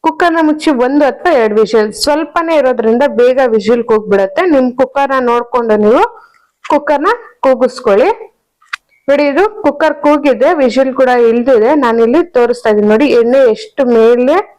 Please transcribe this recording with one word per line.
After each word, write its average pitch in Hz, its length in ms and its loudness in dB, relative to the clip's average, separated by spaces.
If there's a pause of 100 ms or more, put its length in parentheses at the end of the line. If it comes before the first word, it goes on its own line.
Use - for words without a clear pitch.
ಕುಕ್ಕರ್ನ 330 420 0
ಮುಚ್ಚಿ 311 220 -2 (140)
ಒಂದು 285 260 0
ಅಥವಾ - 280 -4
ಎರಡು 220 220 0
ವಿಷಲ್, 214 280 0 (140)
ಸ್ವಲ್ಪನೇ 320 580 -4
ಇರೋದ್ರಿಂದ 240 440 0 (160)
ಬೇಗ 247 180 2 (160)
ವಿಷಲ್ಗೆ 226 380 0
ಹೋಗ್ಬಿಡತ್ತೆ. 202 500 -2 (100)
ನಿಮ್ 262 160 2 (120)
ಕುಕ್ಕರ್ನ 269 360 -2 (140)
ನೋಡ್ಕೊಂಡು 233 540 -2
ನೀವು 254 180 4 (680)
ಕುಕ್ಕರ್ನ 294 420 0 (320)
ಕೂಗಿಸ್ಕೊಳ್ಳಿ. 247 680 0 (1000)
ನೋಡಿ 285 240 2
ಇದು 330 120 0 (200)
ಕುಕ್ಕರ್ 302 400 -2
ಕೂಗಿದೆ, 285 460 2 (120)
ವಿಷಲ್ 262 380 0
ಕೂಡ 254 100 2 (200)
ಇಳ್ದಿದೆ. 233 400 2 (140)
ನಾನಿಲ್ಲಿ 233 360 0 (160)
ತೋರಿಸ್ತಾ 240 380 0
ಇದೀನಿ 208 180 0
ನೋಡಿ 262 160 2 (120)
ಎಣ್ಣೆ 240 200 2 (140)
ಎಷ್ಟು - 300 -6 (120)
ಮೇಲೆ 247 400 2 (220)